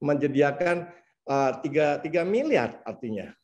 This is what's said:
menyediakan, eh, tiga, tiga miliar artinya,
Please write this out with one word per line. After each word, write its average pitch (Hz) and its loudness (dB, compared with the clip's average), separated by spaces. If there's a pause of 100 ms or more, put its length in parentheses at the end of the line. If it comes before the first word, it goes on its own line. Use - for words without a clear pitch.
menyediakan, 143 2 (400)
eh, 135 2 (100)
tiga, 147 0
tiga 165 0
miliar 202 0
artinya, 107 -10 (140)